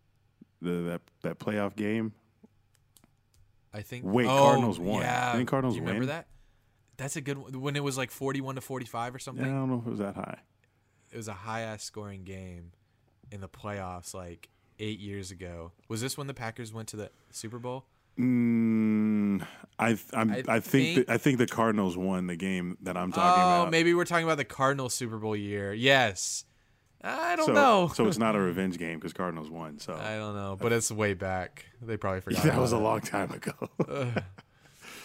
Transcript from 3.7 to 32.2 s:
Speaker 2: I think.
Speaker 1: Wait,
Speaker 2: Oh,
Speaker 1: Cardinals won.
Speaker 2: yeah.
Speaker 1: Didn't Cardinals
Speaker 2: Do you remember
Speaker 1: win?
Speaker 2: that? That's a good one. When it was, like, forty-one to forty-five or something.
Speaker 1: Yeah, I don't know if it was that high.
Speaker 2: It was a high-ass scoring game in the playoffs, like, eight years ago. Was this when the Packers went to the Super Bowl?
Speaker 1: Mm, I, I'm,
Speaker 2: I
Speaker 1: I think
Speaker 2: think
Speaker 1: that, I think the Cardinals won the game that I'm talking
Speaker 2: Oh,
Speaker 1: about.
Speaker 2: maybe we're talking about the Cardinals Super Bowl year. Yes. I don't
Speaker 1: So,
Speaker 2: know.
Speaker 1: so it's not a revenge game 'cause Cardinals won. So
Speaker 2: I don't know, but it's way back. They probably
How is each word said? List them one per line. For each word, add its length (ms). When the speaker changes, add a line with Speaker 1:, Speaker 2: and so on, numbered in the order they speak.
Speaker 2:
I 80
think. 260
Speaker 1:
Wait, 200
Speaker 2:
Oh, 100
Speaker 1:
Cardinals 420
won. 220
Speaker 2:
yeah. 340
Speaker 1:
Didn't 140
Cardinals 260
Speaker 2:
Do 60
you 40
remember 160
Speaker 1:
win? 80
Speaker 2:
that? 180
That's 200
a 40
good 160
one. 220
When 160
it 80
was, 140
like, 120
forty-one 460
to 60
forty-five 520
or 60
something. 260
Speaker 1:
Yeah, 60
I 40
don't 140
know 100
if 80
it 20
was 100
that 160
high. 240
Speaker 2:
It 60
was 100
a 60
high-ass 500
scoring 400
game 480
in 100
the 80
playoffs, 640
like, 360
eight 200
years 300
ago. 440
Was 120
this 160
when 100
the 60
Packers 400
went 160
to 80
the 140
Super 280
Bowl? 260
Speaker 1:
Mm, 1300
I, 200
I'm, 180
Speaker 2:
I 160
Speaker 1:
I 140
think 20
Speaker 2:
think 320
Speaker 1:
that, 20
I 80
think 200
the 100
Cardinals 500
won 300
the 100
game 440
that 140
I'm 160
talking 320
Speaker 2:
Oh, 200
Speaker 1:
about. 80
Speaker 2:
maybe 220
we're 120
talking 180
about 140
the 80
Cardinals 480
Super 240
Bowl 180
year. 380
Yes. 720
I 320
don't 120
Speaker 1:
So, 60
Speaker 2:
know. 400
Speaker 1:
so 140
it's 100
not 180
a 40
revenge 400
game 220
'cause 120
Cardinals 360
won. 300
So 140
Speaker 2:
I 220
don't 180
know, 260
but 120
it's 200
way 220
back. 520
They 160
probably 240